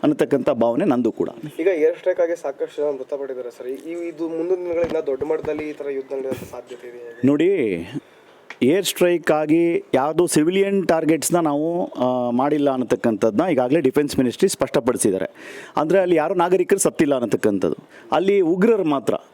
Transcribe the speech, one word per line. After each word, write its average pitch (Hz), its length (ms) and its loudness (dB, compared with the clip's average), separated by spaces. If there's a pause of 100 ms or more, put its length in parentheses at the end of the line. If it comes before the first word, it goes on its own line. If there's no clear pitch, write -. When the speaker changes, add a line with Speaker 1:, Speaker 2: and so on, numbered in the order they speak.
Speaker 1:
ಅನ್ನತಕ್ಕಂಥ 143 480 0
ಭಾವನೆ 120 340 0
ನಂದು 123 280 0
ಕೂಡ. - 160 -4 (320)
Speaker 2:
ಈಗ 165 60 0
ಏರ್ 170 300 2
ಸ್ಟ್ರೈಕ್ 185 240 -4
ಆಗಿ 170 220 -2
ಸಾಕಷ್ಟು 151 400 -8
ಜನ 147 60 -2
ಮೃತಪಟ್ಟಿದ್ದಾರೆ 131 640 -8
ಸರ್. 123 160 -16
ಈ, 160 420 -10
ಇದು 160 200 -8
ಮುಂದಿನ 165 280 -2
ದಿನಗಳಲ್ಲಿ 170 300 -2
ಇನ್ನೂ 160 200 -4
ದೊಡ್ಡ 139 180 -4
ಮಟ್ಟದಲ್ಲಿ 151 460 -4
ಈ - 20 -10
ಥರ 143 180 -10
ಯುದ್ಧ 135 220 -8
ನಡೆಯುವಂಥ 131 400 -8
ಸಾಧ್ಯತೆ 123 360 -16
ಇದೆ? 120 380 -6
Speaker 1:
ನೋಡಿ, 143 640 2 (760)
ಏರ್ 170 220 4
ಸ್ಟ್ರೈಕ್ 175 460 0
ಆಗಿ 165 540 2 (100)
ಯಾವುದು 156 320 2
ಸಿವಿಲಿಯನ್ 190 600 2
ಟಾರ್ಗೆಟ್ಸ್‌ನ 160 540 2
ನಾವು, 160 460 -2
ಆ, 123 440 -2
ಮಾಡಿಲ್ಲ 143 400 2
ಅನ್ನತಕ್ಕಂಥದ್ದನ್ನ 117 800 0
ಈಗಾಗಲೇ 131 300 2
ಡಿಫೆನ್ಸ್ 147 380 0
ಮಿನಿಸ್ಟ್ರಿ 127 300 2
ಸ್ಪಷ್ಟಪಡಿಸಿದ್ದಾರೆ. 113 800 0 (500)
ಅಂದರೆ 175 240 2
ಅಲ್ಲಿ 180 160 2
ಯಾರು 156 180 0
ನಾಗರಿಕರು 180 440 2
ಸತ್ತಿಲ್ಲ 151 360 2
ಅನ್ನತಕ್ಕಂಥದ್ದು, 101 640 0 (360)
ಅಲ್ಲಿ 190 280 2
ಉಗ್ರರು 190 440 2
ಮಾತ್ರ 143 300 0 (200)